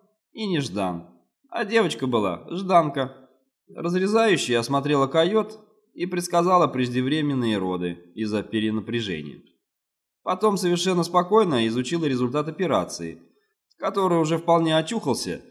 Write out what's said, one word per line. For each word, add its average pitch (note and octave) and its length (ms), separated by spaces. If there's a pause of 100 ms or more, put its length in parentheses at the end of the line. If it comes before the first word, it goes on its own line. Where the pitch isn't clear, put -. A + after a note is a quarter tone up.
(320)
и A3 140
«Неждан». G2 640 (400)
а A3 160
девочка G3 400
была G#2 460
Жданка. E3 640 (580)
Разрезающая F3+ 840
осмотрела C#3 480
койот F#3+ 520 (340)
и E3+ 120
предсказала F3 640
преждевременные B2+ 920
роды F2+ 560
из-за G#2+ 300
перенапряжения. G#2+ 1000 (800)
Потом G3+ 360
совершенно F3 460
спокойно F3 640
изучила B2+ 380
результат C3 420
операции, F#2+ 760 (560)
который F#3 420
уже D#3+ 180
вполне E3 400
очухался D3 720